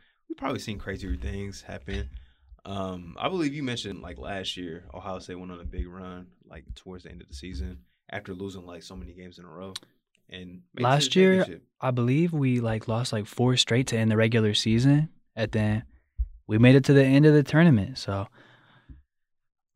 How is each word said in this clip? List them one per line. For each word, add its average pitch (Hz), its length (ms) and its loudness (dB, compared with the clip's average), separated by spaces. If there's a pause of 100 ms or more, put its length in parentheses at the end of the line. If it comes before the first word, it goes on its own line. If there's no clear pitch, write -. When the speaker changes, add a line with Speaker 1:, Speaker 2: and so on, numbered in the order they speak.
(280)
Speaker 1:
we've 320 80 -12
probably 127 240 -8
seen 104 180 -10
crazier 95 380 -8
things 98 460 -10
happen. 98 480 -10 (540)
Um, 92 540 -10
I 135 100 -4
believe 160 260 -2
you 151 80 -8
mentioned, 117 400 -8
like, 87 160 -14
last 95 380 -10
year, 87 360 -12
Ohio 92 260 -12
State 90 200 -14
went 92 140 -14
on 85 80 -16
a 87 40 -20
big 90 240 -8
run, 90 380 -14 (200)
like, - 180 -20 (100)
towards 92 300 -18
the 82 60 -18
end 87 120 -18
of - 60 -20
the - 60 -20
season 92 440 -10 (320)
after 101 240 -10
losing, 92 320 -12
like, 87 160 -18
so 95 140 -18
many 92 160 -14
games 90 260 -20
in 87 60 -20
a 87 40 -20
row. 90 240 -16 (560)
And 90 200 -16
made - 20 -16
it - 260 -20
to - 0 -
the 123 60 -4
Speaker 2:
Last 139 340 2
year, 185 220 6
Speaker 1:
championship. 85 280 -4 (140)
Speaker 2:
I 131 100 -2
believe 131 420 2
we, 131 280 0
like, 113 260 -2
lost, 113 260 -2
like, 104 140 -4
four 123 300 2
straight 123 320 2
to 117 100 -2
end 113 120 2
the 107 60 2
regular 110 380 4
season, 135 540 4 (260)
and 110 180 -4
then 107 320 0 (640)
we 107 120 2
made 123 160 10
it 135 100 6
to 151 80 4
the 139 120 8
end 139 220 6
of 151 80 8
the 147 80 6
tournament. 135 560 4
So 98 300 -6 (1500)